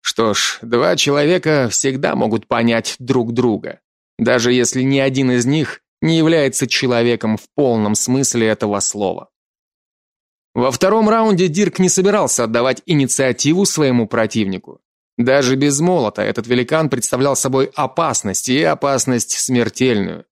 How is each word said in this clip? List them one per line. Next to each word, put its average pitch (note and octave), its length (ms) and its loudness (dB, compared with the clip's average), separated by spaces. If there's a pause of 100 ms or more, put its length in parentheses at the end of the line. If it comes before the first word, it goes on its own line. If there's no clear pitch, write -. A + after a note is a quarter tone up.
Что A2 320 -2
ж, - 280 -4
два A#2+ 340 0
человека D3 760 0
всегда C3+ 440 -2
могут A2 320 -2
понять A#2 520 0
друг B2 340 -2
друга, A#2 460 -2 (380)
даже A#2+ 340 2
если B2 300 0
ни C3+ 180 2
один C3+ 320 0
из B2 140 0
них C#3+ 360 -2 (200)
не E3 160 2
является D#3 500 2
человеком A#2 720 0
в - 60 -12 (120)
полном A2+ 400 2
смысле B2 520 0
этого G#2 320 -2
слова. G2 500 -4 (1200)
Во B2+ 180 0
втором G#3 360 2
раунде G#3+ 400 2
Дирк F3+ 320 0
не F#3 80 4
собирался F#3 560 0
отдавать A#2+ 420 0
инициативу C#3+ 800 2
своему B2+ 420 0
противнику. G#2+ 760 -4 (360)
Даже C3 380 2
без C#3 240 0
молота D3+ 440 0
этот G#2+ 240 -4
великан B2+ 420 0
представлял B2+ 460 0
собой C3+ 400 0
опасность, C#3 720 -4
и C3 140 0
опасность C3+ 680 -2
смертельную. A2 1000 -2